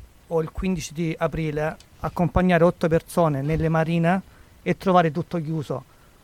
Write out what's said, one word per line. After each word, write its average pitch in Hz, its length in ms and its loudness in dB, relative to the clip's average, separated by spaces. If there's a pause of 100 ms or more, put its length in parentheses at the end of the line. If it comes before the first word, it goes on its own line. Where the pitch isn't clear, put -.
(280)
o 165 160 0
il 156 80 -10
quindici 185 420 -4
di 160 240 -4
aprile 156 580 -4 (260)
accompagnare 175 600 2
otto 175 240 2
persone 160 540 0
nelle 156 260 -2
marine 165 540 2 (400)
e 180 160 -2
trovare 180 340 2
tutto 170 300 -6
chiuso. 147 420 -6 (400)